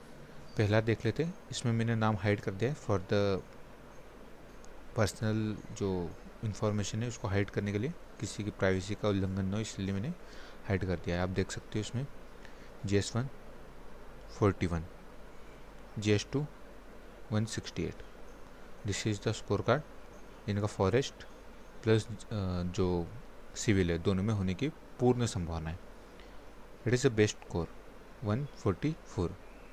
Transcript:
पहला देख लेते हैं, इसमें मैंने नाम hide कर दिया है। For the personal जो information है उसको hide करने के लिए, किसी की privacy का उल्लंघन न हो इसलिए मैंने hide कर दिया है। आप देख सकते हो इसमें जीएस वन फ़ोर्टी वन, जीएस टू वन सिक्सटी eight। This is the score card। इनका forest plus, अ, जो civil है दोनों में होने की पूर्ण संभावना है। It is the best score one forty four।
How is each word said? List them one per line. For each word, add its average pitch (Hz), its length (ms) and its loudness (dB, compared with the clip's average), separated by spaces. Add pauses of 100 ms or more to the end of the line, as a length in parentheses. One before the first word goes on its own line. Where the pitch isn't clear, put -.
(580)
पहला 110 220 8
देख 110 240 2
लेते 113 180 2
हैं, 170 120 0 (160)
इसमें 117 220 0
मैंने 113 220 4
नाम 110 220 4
hide 101 240 4
कर 98 140 -2
दिया 110 160 2
है। 151 60 -2
For 98 240 2
the 101 400 4 (1600)
personal 107 600 2 (180)
जो 104 160 0 (540)
information 107 580 0
है 123 60 -2
उसको 110 200 -4
hide 101 220 2
करने 101 220 0
के 101 60 2
लिए, 131 140 0 (280)
किसी 104 240 -4
की 104 60 -2
privacy 95 440 2
का 107 140 0
उल्लंघन 95 360 2
न 95 100 0
हो 107 60 0
इसलिए 98 320 -2
मैंने 98 160 -2 (580)
hide 95 200 2
कर 90 100 2
दिया 87 200 0
है। 90 60 4
आप 92 60 2
देख 95 220 2
सकते - 280 -4
हो - 20 0
इसमें 117 260 -2 (800)
जीएस 98 300 4
वन 127 120 0 (1080)
फ़ोर्टी 98 280 6
वन, 82 180 0 (1120)
जीएस 104 340 4
टू 147 140 0 (840)
वन 107 120 4
सिक्सटी - 400 -4
eight। - 180 -6 (840)
This 101 200 0
is 107 200 0
the 110 100 2
score 101 240 0
card। - 880 -2
इनका 104 180 2
forest 104 580 4 (580)
plus, 110 240 6
अ, - 40 -8 (220)
जो 90 720 2 (500)
civil 95 340 6
है 85 80 4
दोनों 92 240 4
में 110 120 4
होने 95 200 2
की 131 140 0
पूर्ण 123 580 4
संभावना 82 440 -2
है। 82 80 -4 (1080)
It 117 80 4
is 123 120 6
the 120 120 6
best - 300 6
score 82 180 0 (580)
one 110 200 2
forty 139 480 0 (140)
four। 90 300 0 (360)